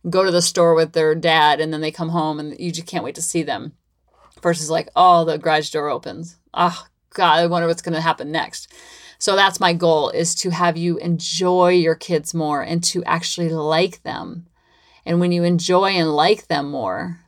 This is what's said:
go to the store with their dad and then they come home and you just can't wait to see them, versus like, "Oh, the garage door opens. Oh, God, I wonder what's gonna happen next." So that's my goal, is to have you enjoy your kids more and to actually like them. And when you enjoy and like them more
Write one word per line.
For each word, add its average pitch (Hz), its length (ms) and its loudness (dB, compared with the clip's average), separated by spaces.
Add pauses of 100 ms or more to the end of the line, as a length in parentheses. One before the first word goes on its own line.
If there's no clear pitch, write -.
go 190 160 2
to 190 60 2
the 175 100 2
store 170 320 4
with 160 180 2
their 160 240 2
dad 160 460 4
and 160 100 -2
then 156 80 -6
they 156 120 -4
come 165 180 -6
home 156 300 -2
and 151 200 -12
you 175 100 -6
just 165 180 -10
can't 165 180 -6
wait 139 100 -10
to 180 60 -10
see 170 220 -2
them, 143 280 -8 (680)
versus 165 280 -2
like, 160 240 -2
"Oh, 175 300 6
the 156 140 -2
garage 156 320 0
door 147 180 -4
opens. 139 480 -10 (180)
Oh, 175 320 -2 (280)
God, 165 260 2
I 175 80 2
wonder 170 220 0
what's 165 120 -4
gonna 160 200 -4
happen 160 280 -4
next." - 380 -8 (560)
So 196 140 2
that's 196 240 2
my 180 100 4
goal, 165 380 2
is 165 260 -2
to 185 140 -4
have 170 260 0
you 170 220 -2
enjoy 180 720 2
your 165 260 2
kids - 380 -4
more 151 280 -2
and 170 220 -4
to 175 220 -2
actually 170 420 -4
like 160 560 -2
them. 120 440 -12 (580)
And 175 160 0
when 175 100 2
you 175 140 2
enjoy 185 460 2
and 165 220 0
like 175 340 2
them 143 220 -4
more 139 580 -6